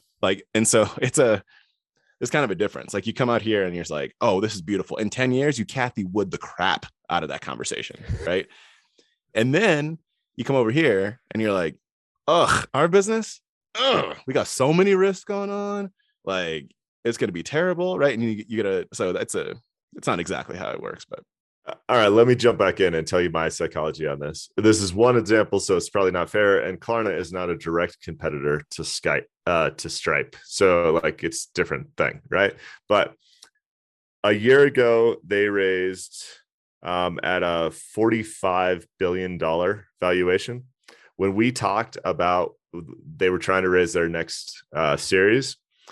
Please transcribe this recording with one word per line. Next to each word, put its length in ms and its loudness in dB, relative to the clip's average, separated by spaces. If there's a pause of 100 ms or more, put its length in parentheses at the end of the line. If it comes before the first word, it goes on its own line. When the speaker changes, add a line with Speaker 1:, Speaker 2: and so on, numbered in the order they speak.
(200)
Speaker 1:
Like, 340 0
and 140 2
so 260 4
<laughs> 80 -12
it's 160 0
a, 240 4 (800)
it's 100 -6
kind 140 0
of 60 -2
a 40 -4
difference. 400 -4
Like, 120 -6
you 80 -4
come 160 0
out 120 0
here 220 0
and 100 -6
you're 80 -6
just 80 -10
like, 300 -6
"Oh, 200 2
this 140 -2
is 80 -10
beautiful." 360 -6
In 120 -2
ten 220 0
years, 260 0
you 60 -2
Kathy 400 -4
Wood 260 -2
the 80 -6
crap 480 -4 (240)
out 120 -2
of 80 -6
that 100 -8
conversation, 640 -10 (100)
Speaker 2:
<laughs> 140 -6
Speaker 1:
right? 200 -2 (880)
And 200 2
then 440 0 (380)
you 80 -6
come 120 0
over 140 2
here 500 0 (100)
and 120 -4
you're 100 0
like, 240 -2 (520)
"Ugh, 460 2
our 140 2
business, 520 0 (380)
ugh, 380 0 (100)
we 80 -2
got 140 0
so 240 2
many 220 4
risks 300 0
going 260 -6
on. 400 -8 (340)
Like, 460 -6 (340)
it's 140 -2
gonna 140 -2
be 100 -8
terrible," 560 -2
right? 180 2
And 60 -2
you, 240 -4
you 160 -4
gotta, 300 -2
so 200 -2
that's 220 -6
a, 220 -6 (400)
it's 100 -12
not 140 0
exactly 360 -8
how 140 -8
it 100 -8
works, 240 -12
but. 200 -16 (400)
Speaker 2:
Uh, 100 -12 (140)
all 80 4
right, 120 6
let 180 8
me 80 6
jump 240 4
back 220 2
in 140 4
and 120 -2
tell 140 2
you 100 0
my 180 0
psychology 580 -4
on 120 -4
this. 380 -10
This 240 4
is 120 -4
one 240 4
example, 440 2
so 160 0
it's 140 -2
probably 200 2
not 180 -2
fair. 320 4
And 200 -6
Klarna 360 -2
is 160 -6
not 180 -4
a 60 -4
direct 460 -2
competitor 600 -4 (100)
to 100 -10
Skype, 440 -4 (200)
uh, 240 0
to 180 -10
Stripe. 540 -4
So, 640 2
like, 180 -4
it's 240 -6
different 500 -6
thing, 320 -2
right? 280 0 (320)
But 260 2 (1120)
a 80 4
year 320 6
ago, 600 4
they 240 0
raised, 760 -2 (580)
um, 400 -2
at 220 0
a 260 0
forty-five 1120 -2 (140)
billion 400 -4
dollar 480 -2 (140)
valuation. 640 0 (500)
When 220 -2
we 160 2
talked 520 -2
about 500 0 (640)
they 140 2
were 80 0
trying 240 2
to 60 2
raise 240 2
their 160 0
next, 560 -10 (100)
uh, 220 2
series, 640 2 (340)